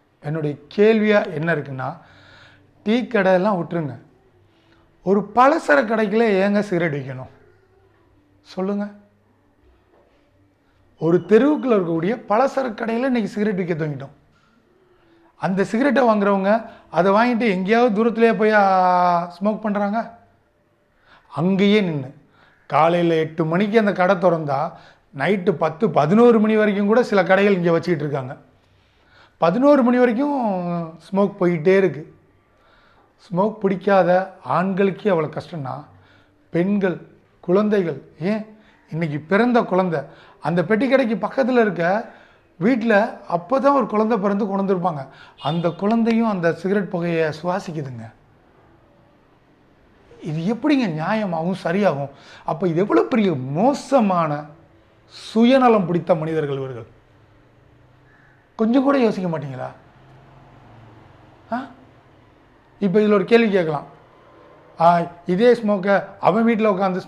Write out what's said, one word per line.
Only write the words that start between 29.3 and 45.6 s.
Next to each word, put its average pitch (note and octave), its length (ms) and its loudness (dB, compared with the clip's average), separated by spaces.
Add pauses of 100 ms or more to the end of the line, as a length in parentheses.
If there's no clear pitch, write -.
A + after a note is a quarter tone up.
பதினோரு B3+ 440 4
மணி B3 160 2
வரைக்கும் G#3+ 880 -2
ஸ்மோக் G3 520 -2
போயிட்டே F3 360 2
இருக்கு. E3 380 -2 (1000)
ஸ்மோக் G#3 380 -2
பிடிக்காத F#3+ 800 2 (140)
ஆண்களுக்கே F#3+ 600 -2
அவ்வளவு D#3+ 260 0
கஷ்டம்னா, C#3+ 500 -12 (680)
பெண்கள், F#3 560 -2 (340)
குழந்தைகள், F#3+ 600 0 (180)
ஏன் G#3 340 -6 (360)
இன்னைக்கு D3+ 280 -4
பிறந்த A3+ 440 0
குழந்தை F3+ 380 -2 (400)
அந்த E3+ 240 -2
பெட்டி A3 240 0
கடைக்கு A#3 380 0
பக்கத்துல B3 340 0
இருக்க F#3+ 500 -2 (500)
வீட்டுல A3 580 2 (120)
அப்பதான் B3+ 440 0
ஒரு C4 120 2
குழந்தை A3 320 0
பிறந்து G3+ 280 -2
கொண்டு G3 280 -2
வந்திருப்பாங்க. E3+ 320 -4 (340)
அந்த E3 280 -2